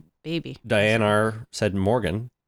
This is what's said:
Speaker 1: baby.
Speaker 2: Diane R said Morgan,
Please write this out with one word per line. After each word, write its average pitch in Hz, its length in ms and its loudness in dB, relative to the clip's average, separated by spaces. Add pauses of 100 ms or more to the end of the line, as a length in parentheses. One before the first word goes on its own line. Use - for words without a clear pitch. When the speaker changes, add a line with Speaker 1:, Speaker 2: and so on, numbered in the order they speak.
(240)
Speaker 1:
baby. 156 320 -8 (100)
Speaker 2:
Diane 107 360 2
R 110 500 0
said 101 220 0
Morgan, 101 560 -2 (180)